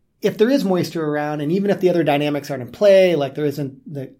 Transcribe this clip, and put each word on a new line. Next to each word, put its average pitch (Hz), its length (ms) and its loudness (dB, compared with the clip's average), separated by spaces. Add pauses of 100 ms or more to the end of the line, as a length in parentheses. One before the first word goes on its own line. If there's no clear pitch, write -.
(220)
if - 160 -2
there 220 120 4
is 277 160 2
moisture 175 400 -2
around, 147 360 -4
and 147 100 -4
even 196 180 0
if 190 100 0
the 180 100 4
other 175 140 2
dynamics 147 480 -2
aren't 131 120 -8
in 117 80 -16
play, 190 440 4
like 139 200 -2
there 151 100 -2
isn't 143 460 -6
the 139 280 -10